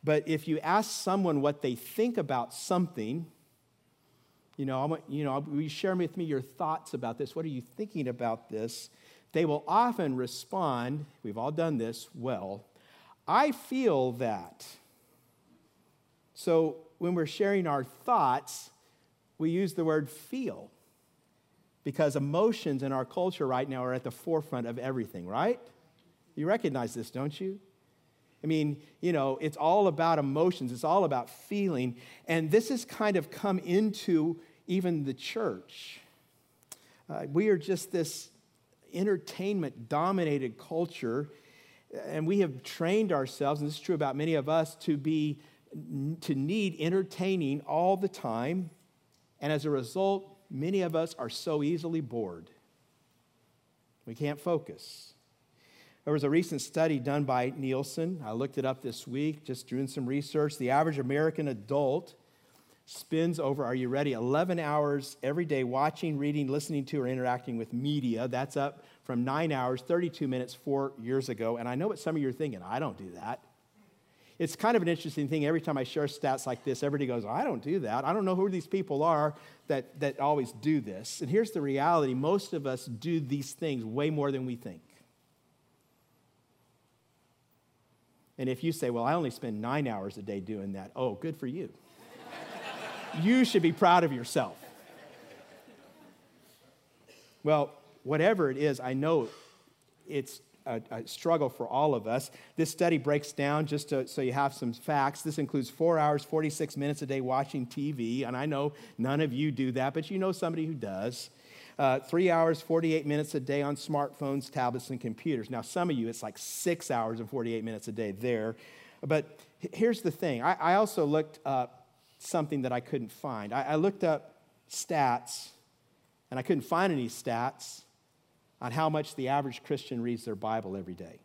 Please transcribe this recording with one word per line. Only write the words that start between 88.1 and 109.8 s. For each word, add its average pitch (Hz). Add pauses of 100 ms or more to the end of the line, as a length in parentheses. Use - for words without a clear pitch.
And 131
if 127
you 165
say, 147
"Well, 117
I 135
only 160
spend 110
nine 135
hours 101
a 104
day 101
doing 98
that," 95
oh, 123
good 156
for 143
you. 143 (1500)
You 247
should 185
be 160
proud 175
of 147
yourself. 120 (3000)
Well, 147 (320)
whatever 156
it 131
is, 143
I 127
know 139 (800)
it's 139 (240)
a, 117
a 117
struggle 165
for 120
all 143
of 107
us. 127 (260)
This 160
study 170
breaks 147
down, 147
just 147
to, 131
so -
you 127
have 139
some 120
facts, 139
this 156
includes 135
four 165
hours, 147
forty-six 156
minutes 147
a 147
day 135
watching 131
T 143
V, 123
and 123
I 131
know 147 (240)
none 135
of 143
you 147
do 127
that, -